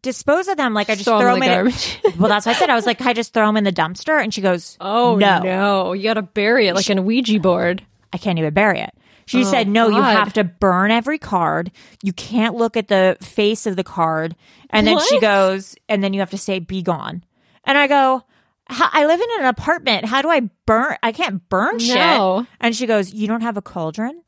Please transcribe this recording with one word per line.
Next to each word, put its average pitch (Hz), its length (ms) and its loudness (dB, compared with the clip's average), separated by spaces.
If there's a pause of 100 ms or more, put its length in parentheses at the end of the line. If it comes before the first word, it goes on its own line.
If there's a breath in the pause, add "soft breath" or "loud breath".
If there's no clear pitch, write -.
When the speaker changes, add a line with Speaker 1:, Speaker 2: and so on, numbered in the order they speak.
Speaker 1:
dispose 294 460 -2
of 381 80 -2
them?" 262 180 -2
Like, 208 140 -2
I 220 60 0
just 202 100 -8
Speaker 2:
Throw 226 120 2
'em 208 60 4
Speaker 1:
throw 247 120 4
Speaker 2:
in - 0 -
Speaker 1:
'em 190 60 0
Speaker 2:
the - 60 0
Speaker 1:
in 180 60 2
a - 20 2 (160)
Speaker 2:
garbage. - 380 -8
<laughs> 165 100 -2
Speaker 1:
Well, 202 100 4
that's 208 180 2
what 233 100 2
I - 20 -4
said. 349 120 2
I 254 40 4
was 220 120 0
like, 233 120 0
"Can 254 100 -4
I 247 40 2
just 226 220 -4
throw 220 140 4
'em 214 80 0
in 214 80 0
the 196 80 0
dumpster?" 180 500 -2
And 220 100 -4
she - 80 -8
goes, 180 400 -2
Speaker 2:
Oh, 226 360 2
Speaker 1:
"No." 196 240 4
Speaker 2:
no. 190 520 0
You 190 120 -6
gotta 220 180 0
bury 214 460 0
it 175 60 0
like 190 120 0
Speaker 1:
She 214 60 0
Speaker 2:
an 190 120 0
Ouija 220 360 0
board. 175 440 0 (280)
Speaker 1:
I 180 60 -8
can't 175 200 -2
even 151 160 -2
bury 196 260 2
it. - 120 -10 (340 soft breath)
She 247 140 0
Speaker 2:
Oh, 254 40 2
Speaker 1:
said, 220 240 0
"No, 226 200 4
you 208 120 2
Speaker 2:
God. 240 160 4
Speaker 1:
have 202 180 0
to 208 100 2
burn 185 480 0
every 254 260 -2
card. 170 520 -2 (320 soft breath)
You 196 100 -4
can't 220 420 -4
look 233 220 -2
at 214 120 -4
the 185 320 4
face 214 460 -2
of 190 100 -4
the 185 80 -4
card." 160 520 -4 (340 soft breath)
And 214 160 2
then - 140 4
she 508 160 2
Speaker 2:
What? - 60 2
Speaker 1:
goes, 196 520 2 (140)
"And 202 140 0
then 196 120 -2
you 196 60 -2
have 185 100 -4
to 196 80 -8
say, 190 220 -6
'Be 185 220 -8
gone.'" 170 420 -6 (400)
And 269 120 2
I 285 120 4
go, 262 340 2 (460)
"How, 262 240 -2
I 302 120 4
live 330 160 2
in 466 80 -2 (120)
an 269 60 0
apartment. 254 600 -2
How 262 160 0
do 311 80 -2
I 302 120 2 (220)
burn? 233 380 0
I 226 100 -2
can't 220 360 -6
burn 226 320 0
shit." 240 160 0
Speaker 2:
No. 226 500 2 (140)
Speaker 1:
And 233 140 0
she 240 120 -4
goes, 208 260 0
"You 214 140 -6
don't 226 160 -4
have 226 160 -4
a 196 40 -10
cauldron?" 214 640 -8